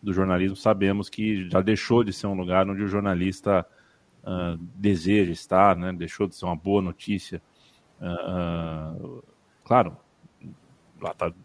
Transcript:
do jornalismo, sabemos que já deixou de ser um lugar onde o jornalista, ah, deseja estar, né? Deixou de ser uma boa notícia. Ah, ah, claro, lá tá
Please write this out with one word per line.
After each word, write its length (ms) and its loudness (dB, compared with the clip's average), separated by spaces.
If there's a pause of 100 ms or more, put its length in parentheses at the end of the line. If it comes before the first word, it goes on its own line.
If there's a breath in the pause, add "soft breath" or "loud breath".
do 120 -2
jornalismo, 420 2
sabemos 540 2
que 400 -4
já 120 4
deixou 420 2
de 100 -2
ser 140 -6
um 80 -2
lugar 340 2
onde 140 -4
o 40 -2
jornalista, 800 0 (580 soft breath)
ah, 360 -6
deseja 720 2
estar, 440 4
né? 160 -4
Deixou 360 -4
de 80 -8
ser 100 -12
uma 100 -2
boa 280 0
notícia. 580 -6 (580 soft breath)
Ah, 960 -6
ah, 0 - (720)
claro, 320 4 (1040)
lá 120 -6
tá 200 -4 (120)